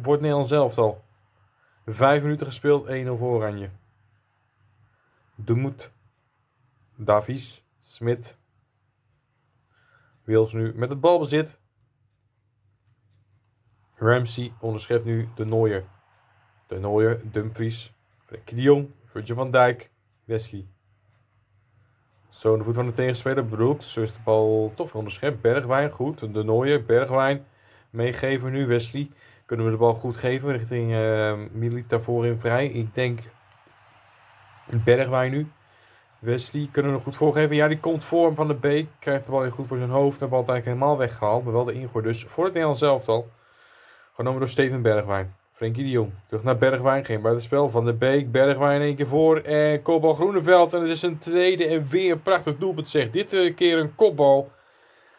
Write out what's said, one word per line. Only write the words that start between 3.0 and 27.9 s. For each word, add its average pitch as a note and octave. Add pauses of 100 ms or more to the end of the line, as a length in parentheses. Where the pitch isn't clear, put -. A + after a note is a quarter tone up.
nul B2+
voor B2
Oranje. G#2 (1700)
De A2
Moed. C3+ (1000)
Davies. G#2+ (140)
Smit. - (1900)
Wils A2
nu A2+
met A#2+
het C#3
balbezit. D#3 (2250)
Ramsey A#2+
onderschept A2+
nu A2+
De A2
Nooijer. A2 (840)
De F#2
Nooier, A2
Dumfries, A2+ (320)
Frenkie -
de A#2+
Jong, C#3+ (160)
Virgil A2
van C3
Dijk, B2 (320)
Wesley. G#2+ (1600)
Zo, A2
de G#2+
voet A#2
van B2
de B2
tegenspeler, B2+
Brooks. A#2
Zo A#2
is A2
de -
bal A2
toch E3+
weer -
onderschept. A2
Bergwijn, C3
goed. B2
De G#2+
Nooijer, A#2+
Bergwijn. C3+ (440)
Meegeven B2